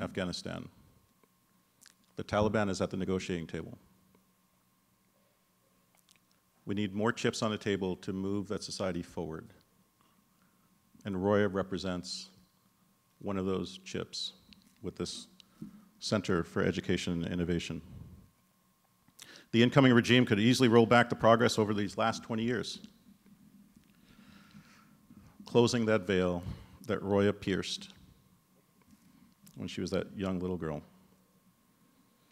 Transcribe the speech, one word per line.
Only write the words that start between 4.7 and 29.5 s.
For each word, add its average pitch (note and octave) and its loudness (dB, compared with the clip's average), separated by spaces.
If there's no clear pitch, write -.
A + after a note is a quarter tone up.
We G2+ -4
need G2+ -2
more G#2+ 2
chips - -2
on A2 0
the G#2 -2
table F#2+ -2
to - -10
move F#2+ -4
that G2 -6
society F2+ -4
forward. D#2+ -10
And F#2+ -4
Roya G#2 4
represents F#2 -6
one G2+ -6
of F#2 -2
those F#2 -4
chips - -8
with - -10
this - -8
Center F#2+ 0
for - -4
Education F2+ -2
and E2+ -4
Innovation. E2+ -2
The A2+ 6
incoming B2+ 8
regime A#2+ 6
could G2+ 2
easily A#2+ 6
roll A2+ 8
back A#2 6
the - -4
progress A#2 4
over G#2+ 0
these G2+ -4
last A2+ -2
twenty A2+ -6
years, A#2 -4
closing A#2 4
that G#2+ 4
veil F2+ 0
that G2+ -2
Roya G2+ 2
pierced - -6